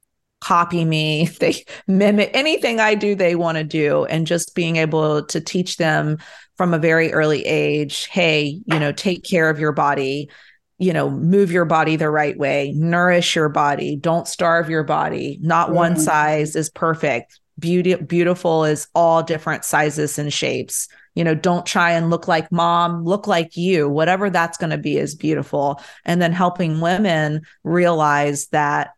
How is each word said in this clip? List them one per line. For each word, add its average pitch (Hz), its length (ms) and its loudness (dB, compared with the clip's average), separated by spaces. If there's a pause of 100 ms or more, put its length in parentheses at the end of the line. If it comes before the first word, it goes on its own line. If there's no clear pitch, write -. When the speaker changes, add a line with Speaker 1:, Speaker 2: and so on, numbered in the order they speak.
(420)
Speaker 1:
copy 175 440 0
me. 156 480 0
<laughs> - 60 -20
They - 260 -2 (220)
mimic 202 460 2
anything 269 460 0
I 214 160 2
do, 208 180 0
they 180 220 2
wanna 165 280 -2
do. 147 420 0
And 160 200 -2
just 165 300 -4
being 165 220 -2
able 156 480 0
to - 160 -6
teach 185 360 -4
them 151 400 0 (400)
from 175 160 0
a 160 60 0
very 165 340 2
early 151 320 2
age, 147 600 -2
"Hey, 156 580 0
you 160 140 0
know, 143 120 0
take 175 320 -4
care 160 260 2
of 151 100 -2
your 151 120 0
body, 143 580 -2 (480)
you 180 160 0
know, 143 160 0
move 170 420 2
your 175 140 2
body 160 320 2
the 156 120 0
right 151 280 0
way, 139 380 -2
nourish 175 600 2
your 151 140 2
body, 147 480 0
don't 170 320 0
starve 170 400 0
your 160 140 -2
body. 143 580 -4
Not 165 320 2
one 170 220 2
Speaker 2:
Mm. 165 40 -2
Speaker 1:
size 151 560 0
is 156 140 -2
perfect. 156 680 -4 (220)
Beauty, 175 360 2
beautiful 170 680 0
is 151 320 0
all 165 280 4
different 156 420 -4
sizes 151 520 0
and 147 140 -4
shapes. 127 560 -4 (280)
You 170 100 0
know, 160 100 2
don't 175 300 0
try 175 260 0
and 165 180 0
look 170 200 -2
like 165 200 0
mom, 170 540 0
look 196 240 -2
like 170 300 -2
you. 170 320 2
Whatever 175 400 0
that's 170 280 -2
gonna 156 200 -4
be 147 200 -2
is 143 180 -4
beautiful." 143 640 -2 (240)
And 175 160 0
then 170 100 2
helping 175 480 -2
women 165 600 0 (240)
realize 151 840 2
that, 147 500 -2